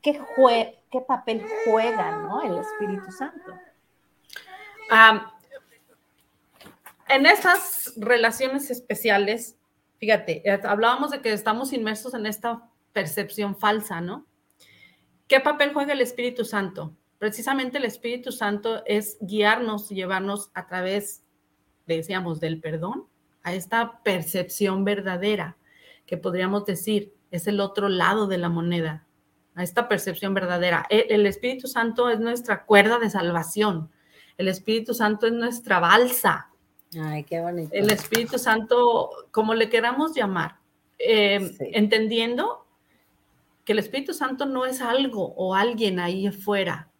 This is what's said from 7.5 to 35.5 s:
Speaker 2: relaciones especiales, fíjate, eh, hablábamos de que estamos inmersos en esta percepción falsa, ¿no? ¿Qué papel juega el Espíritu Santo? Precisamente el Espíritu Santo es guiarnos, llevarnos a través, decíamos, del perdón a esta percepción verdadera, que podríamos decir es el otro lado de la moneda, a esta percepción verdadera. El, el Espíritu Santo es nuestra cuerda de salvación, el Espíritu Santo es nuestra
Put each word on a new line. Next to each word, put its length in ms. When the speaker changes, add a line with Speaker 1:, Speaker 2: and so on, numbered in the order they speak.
Speaker 2:
relaciones 720
especiales, 880
fíjate, 520
eh, 140
hablábamos 480
de 100
que 120
estamos 400
inmersos 400
en 120
esta 440
percepción 640
falsa, 460
¿no? 240
¿Qué 120
papel 340
juega 200
el 80
Espíritu 440
Santo? 480
Precisamente 600
el 80
Espíritu 460
Santo 540
es 360
guiarnos, 680
llevarnos 640
a 140
través, 560
decíamos, 520
del 200
perdón 460
a 100
esta 500
percepción 840
verdadera, 720
que 120
podríamos 480
decir 480
es 160
el 120
otro 300
lado 380
de 100
la 120
moneda, 560
a 80
esta 260
percepción 440
verdadera. 560
El, 200
el 160
Espíritu 420
Santo 420
es 100
nuestra 460
cuerda 340
de 100
salvación, 800
el 100
Espíritu 460
Santo 340
es 60
nuestra 460